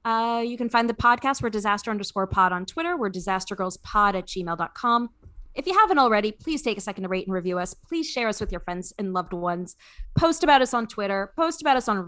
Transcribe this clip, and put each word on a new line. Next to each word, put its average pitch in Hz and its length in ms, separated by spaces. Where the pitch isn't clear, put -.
uh, 233 400
you 240 140
can 240 100
find 233 180
the 226 80
podcast. 240 480
We're 240 60
disaster 208 420
underscore 196 360
pod 185 260
on 180 140
Twitter. 339 280
We're 226 160
disastergirlspod 190 1040
at 180 100
gmail 170 320
dot 170 160
com. 240 340
If - 140
you 370 100
haven't 370 220
already, 214 320
please 311 300
take 214 160
a - 20
second 190 240
to 180 40
rate 185 180
and 190 80
review 180 260
us. 180 140
Please 330 360
share 240 160
us 214 140
with 202 100
your 175 100
friends 175 380
and 196 140
loved 180 200
ones. 175 440
Post 330 240
about 285 200
us 247 120
on 233 140
Twitter. 196 480
Post 330 260
about 285 140
us 247 100
on 214 100